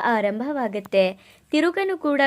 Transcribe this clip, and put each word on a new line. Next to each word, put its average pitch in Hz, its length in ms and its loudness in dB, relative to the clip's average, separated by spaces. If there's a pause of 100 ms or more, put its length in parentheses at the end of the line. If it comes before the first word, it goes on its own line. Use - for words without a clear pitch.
ಆರಂಭವಾಗುತ್ತೆ. 208 1300 -2 (140)
ತಿರುಗನು 359 460 0
ಕೂಡ 285 300 0